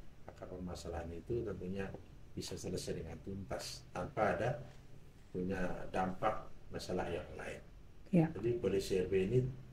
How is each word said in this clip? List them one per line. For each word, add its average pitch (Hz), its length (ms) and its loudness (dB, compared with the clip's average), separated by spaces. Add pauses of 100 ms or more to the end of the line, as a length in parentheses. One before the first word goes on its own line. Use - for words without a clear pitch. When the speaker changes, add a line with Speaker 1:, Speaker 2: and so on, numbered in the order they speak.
(300)
Speaker 1:
akar - 160 -10
permasalahan 87 640 -4
itu 117 320 -2
tentunya 95 480 -2 (400)
bisa - 240 -6
selesai 90 480 -2
dengan 80 240 -6
tuntas - 640 -6
tanpa 101 480 2
ada 120 160 4 (800)
punya 92 320 2 (240)
dampak 95 560 2 (240)
masalah 87 400 -2
yang 85 240 -2
lain. 82 240 -6 (560)
Speaker 2:
Ya. 160 160 10
Speaker 1:
Jadi 113 320 2
polisi 95 400 4
R 90 80 0
W 98 80 6
ini 104 200 6 (340)